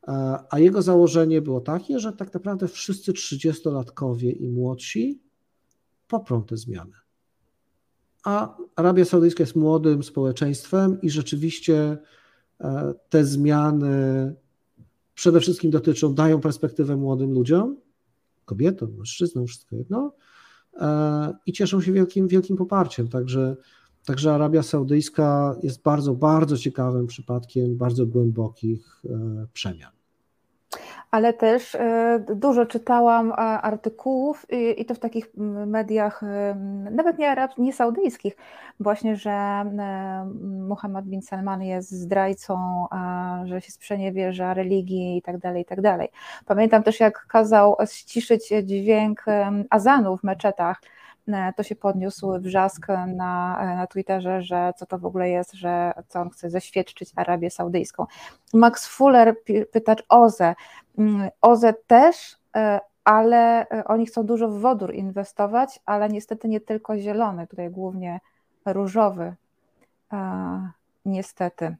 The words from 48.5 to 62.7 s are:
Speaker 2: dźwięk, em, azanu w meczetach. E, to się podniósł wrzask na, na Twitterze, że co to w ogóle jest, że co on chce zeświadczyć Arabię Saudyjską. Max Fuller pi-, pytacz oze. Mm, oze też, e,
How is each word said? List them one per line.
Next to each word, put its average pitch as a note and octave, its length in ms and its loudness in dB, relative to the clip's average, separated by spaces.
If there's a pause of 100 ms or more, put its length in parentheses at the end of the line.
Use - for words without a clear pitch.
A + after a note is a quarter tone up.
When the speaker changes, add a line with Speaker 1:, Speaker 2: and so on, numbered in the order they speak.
Speaker 2:
dźwięk, G#3 640 0
em, G3+ 420 0
azanu G#3+ 480 4
w - 60 -12
meczetach. F#3+ 580 -2 (460)
E, F#3+ 300 -4
to G#3+ 60 -4
się G#3+ 120 -8
podniósł F#3+ 640 -4
wrzask F#3+ 480 -2
na, F#3 180 -2 (720)
na F3+ 120 -4
Twitterze, F#3 540 -4
że F3+ 360 -2
co F3+ 80 -16
to F3+ 140 -8
w F3 60 -10
ogóle F3+ 240 -2
jest, F3+ 240 -4
że F3 400 -4 (140)
co F3+ 140 -8
on F3 80 -6
chce - 200 -12
zeświadczyć F#3 640 -6
Arabię F3 340 -2
Saudyjską. F3 560 -4 (480)
Max A#3 340 6
Fuller A#3+ 560 6
pi-, G#3 220 -2
pytacz A3 440 0
oze. G#3 460 6 (420)
Mm, G#3 320 0 (120)
oze A3+ 320 8 (140)
też, C#4+ 500 6 (180)
e, G#3+ 240 2 (240)